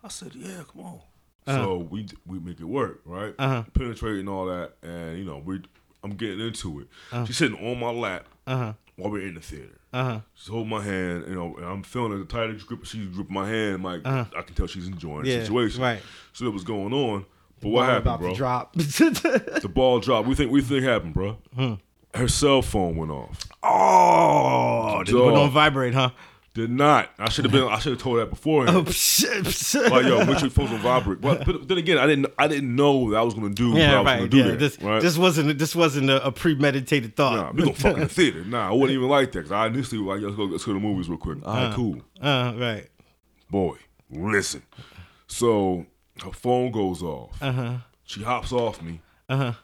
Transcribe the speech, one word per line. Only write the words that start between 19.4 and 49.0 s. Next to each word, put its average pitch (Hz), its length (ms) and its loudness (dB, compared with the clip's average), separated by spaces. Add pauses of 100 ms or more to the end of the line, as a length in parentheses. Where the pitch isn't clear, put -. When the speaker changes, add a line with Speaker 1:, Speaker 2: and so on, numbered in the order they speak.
Speaker 1:
The 95 120 -8
ball 127 280 4
dropped. 117 260 2
We 131 80 2
think, 127 160 0
we 139 100 4
think 131 220 0
happened, 101 300 0
bro. 101 240 -4 (180)
Speaker 2:
Hmm. 127 180 -2 (420)
Speaker 1:
Her 120 140 0
cell 139 320 4
phone 92 340 -2
went 80 160 -4
off. 67 260 -12 (720)
Speaker 2:
Oh, 131 960 4
did 95 40 -4
it 120 80 4
go 123 120 8
Speaker 1:
Dog. 113 100 8
Speaker 2:
on 139 120 6
vibrate, 135 420 4
huh? 127 180 2 (440)
Speaker 1:
Did 117 160 -2
not. 139 480 4
I 107 100 -2
should 139 160 -2
have 117 60 2
been. 131 160 4
I 110 120 0
should 139 140 -2
have 117 80 -6
told 120 180 0
that 110 120 -2
beforehand. 156 440 2
Speaker 2:
Oh, 170 160 2
shit, - 560 0
shit. - 440 0
Speaker 1:
Like, 127 140 6
yo, 131 200 4
make 135 140 2
sure 139 80 0
your - 20 0
phone's 127 220 0
on 113 80 -4
vibrate. 110 420 0
But, 139 240 0
but 143 220 -2
then 185 100 0
again, 170 220 2
I 135 80 4
didn't. 143 180 4 (140)
I 143 80 6
didn't 139 280 -2
know 135 360 4
that 104 60 2
I 113 40 4
was 117 140 0
gonna 104 180 -4
do 120 160 2
Speaker 2:
Yeah, 113 40 4
Speaker 1:
what 156 60 6
I 143 200 6
was 101 60 2
Speaker 2:
right, 127 120 4
Speaker 1:
gonna - 120 -2
do 135 80 6
Speaker 2:
yeah. 131 100 8
Speaker 1:
there, 87 80 2
Speaker 2:
This, 143 260 -2
Speaker 1:
right? 107 200 2
Speaker 2:
this 165 160 2
wasn't. 156 420 2
This 156 160 -2
wasn't 143 340 2
a, 135 160 4
a 135 60 0
premeditated 139 840 0
thought. 135 200 2
Speaker 1:
Nah, 85 160 -4
we 160 120 0
gonna 151 120 2
fuck 151 200 2
in - 60 -4
the 151 80 -2
theater. 101 340 2
Nah, 107 260 -4
I - 20 0
wasn't 135 260 2
even 127 120 0
like 139 240 4
that. 87 100 -6
'Cause 73 80 -8
I 107 160 0
initially 117 340 -4
was 95 140 -4
like, 101 60 -6
"Yo, 104 60 -6
let's 101 100 -6
go, 104 80 -2
let's 87 200 -6
go 110 80 -2
to 95 60 -2
the 104 60 -4
movies 92 220 -2
real 82 120 -6
quick." 78 260 -8
All 101 80 -6
right, 127 140 0
Speaker 2:
Uh, 107 80 -4
Speaker 1:
cool. 104 260 -4 (200)
Speaker 2:
uh, 127 360 0
right. 113 320 -6 (640)
Speaker 1:
Boy, 92 260 -2 (320)
listen. 101 540 -4 (640)
So 98 580 2 (380)
her 98 80 -14
phone 123 400 0
goes 92 320 -2
off. 69 380 -10
Speaker 2:
Uh-huh. 127 360 -4 (280)
Speaker 1:
She 98 180 -12
hops 117 280 -4
off 117 300 -2
me. 82 200 -12 (280)